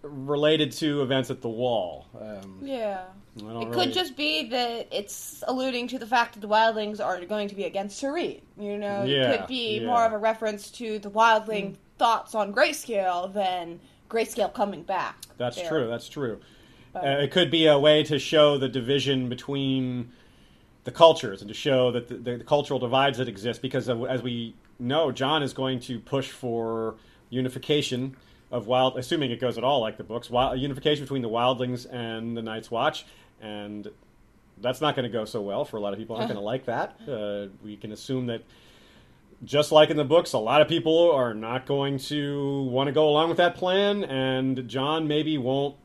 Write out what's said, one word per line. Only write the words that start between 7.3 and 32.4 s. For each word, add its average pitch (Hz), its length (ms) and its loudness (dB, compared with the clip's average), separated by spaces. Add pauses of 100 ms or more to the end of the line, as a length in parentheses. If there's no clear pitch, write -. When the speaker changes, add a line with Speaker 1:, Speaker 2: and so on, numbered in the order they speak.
Speaker 2:
to 202 80 -10
be 196 80 -6
against 196 400 -6
Shireen. 294 380 -4 (180)
You 208 180 -6
know, 202 260 -4
Speaker 1:
Yeah, 135 280 2
Speaker 2:
it 107 80 2
could - 80 -6
be 233 320 -4
Speaker 1:
yeah. 226 60 -4
Speaker 2:
more 240 180 4
of 226 80 4
a 214 60 -4
reference 214 540 -2
to 220 280 -6
the 202 100 -10
Wildling 214 600 4
Speaker 3:
Mm. - 40 -14 (220)
Speaker 2:
thoughts - 380 2
on 202 180 0
Grayscale 196 800 2
than 180 460 -2 (300)
Grayscale 220 440 0
coming 202 300 -2
back. 170 320 -2 (220)
Speaker 1:
That's 123 180 -2
Speaker 2:
There. 175 140 -6
Speaker 1:
true, 120 180 0
that's 117 220 -6
true. 117 320 -6 (500)
Speaker 2:
But 180 140 -6
Speaker 1:
Uh, 139 40 2 (120)
it 139 100 0
could 185 180 4
be 160 180 6
a 147 120 8
way 151 240 8
to 151 160 0
show 147 380 6
the 131 100 0
division 131 640 0
between 127 800 -4 (720)
the 120 80 -8
cultures 135 500 6
and 101 60 -14
to 107 60 -12
show 127 380 2
that 120 180 -4
the, 123 60 -10
the, 120 240 -8
the 113 40 -16
cultural 143 360 0
divides 127 400 2
that 127 100 -2
exist, 110 320 -6
because 127 260 -4
of, 120 200 -2
as 127 140 -2
we 117 340 -6 (220)
know, 143 340 0
Jon 147 300 0
is 139 120 -4
going 131 280 -4
to 120 200 -8
push - 300 -4
for 113 640 -4 (340)
unification 131 880 -2 (340)
of 117 160 -6
wild, 127 300 2
assuming 135 340 -2
it 120 80 -6
goes 120 180 -2
at 113 60 -6
all 135 160 4
like 110 160 -2
the 104 80 -14
books, 113 260 -8
wild, 123 300 2
unification 143 460 -2
between 135 160 -4
the 117 80 -4
Wildlings 123 600 0
and 117 460 -8
the 117 60 -6